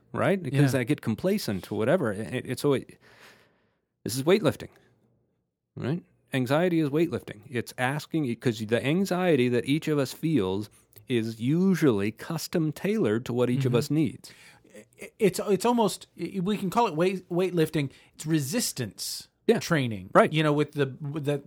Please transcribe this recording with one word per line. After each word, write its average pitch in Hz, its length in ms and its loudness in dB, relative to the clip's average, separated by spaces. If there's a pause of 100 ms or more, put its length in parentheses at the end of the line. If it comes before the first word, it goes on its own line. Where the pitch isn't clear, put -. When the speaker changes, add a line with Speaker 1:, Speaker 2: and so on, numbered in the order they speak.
(120)
Speaker 1:
Right? 147 300 0
Because 139 320 2
Speaker 2:
Yeah. 131 60 2
Speaker 1:
I 123 60 0
get 143 160 -2
complacent 113 720 -2
or 104 60 -4
whatever. 123 340 2
It, 110 360 -6
it, 123 120 -6
so 147 140 2
it, - 240 -6 (1080)
this 110 120 -6
is 131 80 -4
weightlifting, 170 460 2 (1080)
right? 143 280 -4 (300)
Anxiety 151 460 2
is 156 100 0
weightlifting. 131 600 -2
It's 120 280 -6
asking, 139 600 -2
'cause 113 220 -2
the 113 260 0
anxiety 175 640 2
that 120 160 0
each 151 220 0
of 151 100 0
us 135 160 -2
feels 107 560 0 (380)
is 113 320 -2
usually 143 720 2
custom 156 600 -4
tailored 147 540 0
to 127 80 -6
what 123 160 2
each 123 100 0
Speaker 2:
Mm-hmm. 131 80 0
Speaker 1:
of 120 80 2
us 113 160 2
needs. 147 400 -2 (640)
Speaker 2:
It, - 220 -14
it's, 202 280 2
it's 196 180 0
almost, 233 420 0 (100)
we 185 400 -4
can 190 120 -4
call 220 180 2
it 156 80 -2
weight, 180 340 0
weightlifting. 165 600 0 (240)
It's - 100 -14
resistance 151 1000 -2 (200)
Speaker 1:
Yeah. 226 120 6
Speaker 2:
training, 117 540 -2
Speaker 1:
Right. 190 200 6
Speaker 2:
you 156 100 4
know, 151 100 4
with 147 200 0
the, 131 260 -2
with 147 260 -6
the, 143 220 -2